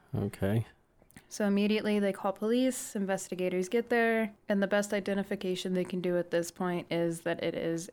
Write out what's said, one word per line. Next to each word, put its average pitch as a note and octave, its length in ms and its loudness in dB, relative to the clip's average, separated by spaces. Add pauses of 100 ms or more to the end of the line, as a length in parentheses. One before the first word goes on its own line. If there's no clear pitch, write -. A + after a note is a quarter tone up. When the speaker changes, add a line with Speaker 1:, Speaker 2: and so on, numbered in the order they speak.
(160)
Speaker 1:
Okay. G2+ 520 0 (640)
Speaker 2:
So G#3+ 140 -2
immediately G#3 540 2
they G3 120 2
call F#3+ 200 -2
police, B3 640 0
investigators F#3 760 -2
get A#3 220 0
there, A3+ 420 2 (140)
and G3+ 160 2
the F#3+ 40 0
best G#3 260 2
identification F#3+ 840 -2
they F3+ 80 2
can F3+ 180 -4
do F3 160 2
at F3 140 -2
this E3+ 180 2
point F3 400 -2
is E3+ 320 0
that E3+ 220 -2
it E3 100 0
is E3 400 -4